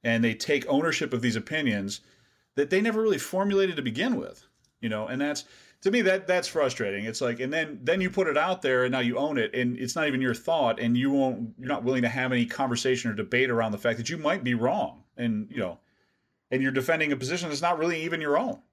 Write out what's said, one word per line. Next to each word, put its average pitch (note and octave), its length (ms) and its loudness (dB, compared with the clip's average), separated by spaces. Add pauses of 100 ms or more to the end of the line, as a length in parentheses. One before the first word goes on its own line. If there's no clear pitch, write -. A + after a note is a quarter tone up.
and A#2 220 2
they A2+ 100 2
take C#3+ 340 0
ownership D3 440 0
of A#2 100 -2
these A#2 140 0
opinions G#2+ 640 -2 (560)
that C#3+ 140 0
they F#3 100 2
never A3 200 0
really G#3+ 180 2
formulated G3 580 0
to D3 60 -4
begin D#3 340 0
with, - 280 -8 (360)
you A#2 80 -4
know, G#2+ 180 -4
and B2+ 140 -6
that's, D3 240 -4 (380)
to G3 80 2
me, A#3 120 2
that, F#3+ 240 2
that's F3+ 220 2
frustrating. A2+ 560 0
It's A2 160 -6
like, A#2+ 200 -2
and C3 120 -2
then, D3+ 300 -2
then E3 180 2
you F#3 100 0
put F#3+ 160 2
it C#3+ 100 2
out D#3 240 2
there B2+ 240 4
and B2+ 80 2
now C3 80 2
you A#2+ 160 2
own C#3+ 220 0
it A2 160 0
and B2 240 0
it's B2+ 180 -4
not D#3 120 0
even C3 120 0
your B2+ 140 2
thought C#3 440 0
and A#2+ 180 2
you C3+ 140 2
won't, B2+ 480 0
you're B2+ 100 -10
not A#2 160 -2
willing B2+ 180 2
to A#2 60 2
have B2+ 240 -2
any A#2+ 120 4
conversation B2 680 0
or G#2+ 40 -4
debate B2 360 0
around A2+ 220 2
the G2+ 60 -4
fact A2+ 200 0
that A#2 120 -6
you E3 80 -6
might D#3 260 -2
be B2 100 2
wrong A2+ 500 -2 (120)
and, A2 340 -2
you - 80 -8
know, F#2 200 -4 (720)
and C3 120 0
you're C3+ 100 0
defending D3 400 0
a C#3 40 0
position D#3+ 320 -4
that's D3 140 -4
not E3+ 160 2
really D#3+ 240 0
even E3 180 -4
your D3 160 2
own. A#3+ 240 -2 (120)